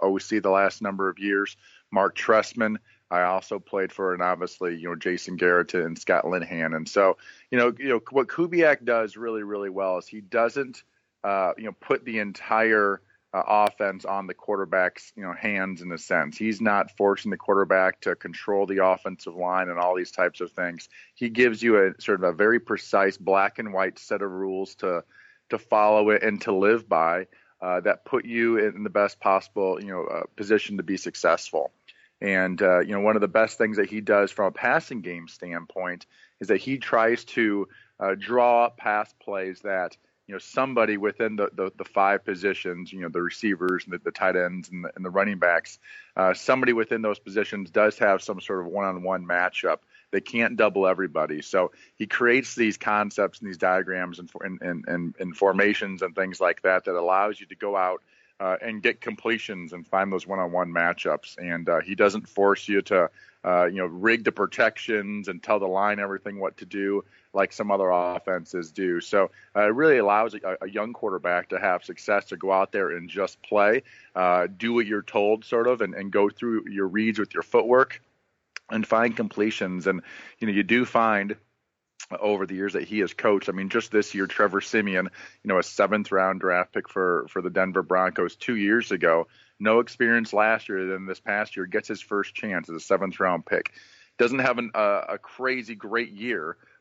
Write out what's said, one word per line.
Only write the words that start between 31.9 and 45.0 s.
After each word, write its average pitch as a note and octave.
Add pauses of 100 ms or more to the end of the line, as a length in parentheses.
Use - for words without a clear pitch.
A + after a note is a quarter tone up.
And, F#2+
uh, F2+
you F2
know, G2+
one G#2+
of G2+
the G2+
best G#2+
things G#2+
that G2
he G#2+
does G2+
from G#2+
a F#2+
passing B2+
game F2
standpoint F2 (340)
is F#2
that G2+
he C3
tries A#2
to, G#2 (320)
uh, G2
draw A#2+
up A#2+
pass G#2+ (120)
plays F#2+
that, F#2+ (300)
you G2+
know, F#2+
somebody A#2
within G#2+
the, G#2
the, F#2+
the F#2+
five G2
positions, F#2
you F#2+
know, F2
the E2+
receivers F2+
and F2+
the, F2
the E2+
tight F#2
ends F2+
and F2+
the, -
and F#2